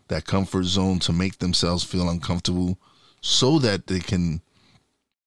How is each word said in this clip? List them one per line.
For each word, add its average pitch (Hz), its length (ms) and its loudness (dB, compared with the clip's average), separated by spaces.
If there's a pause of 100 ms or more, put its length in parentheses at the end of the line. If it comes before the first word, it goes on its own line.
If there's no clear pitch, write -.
that - 160 -4
comfort 95 400 0
zone, 92 360 0
to - 120 0
make 92 260 0
themselves 87 460 0
feel 90 240 -2
uncomfortable 90 720 -2 (420)
so 143 380 2
that 101 300 0
they 92 120 0
can 85 400 0 (880)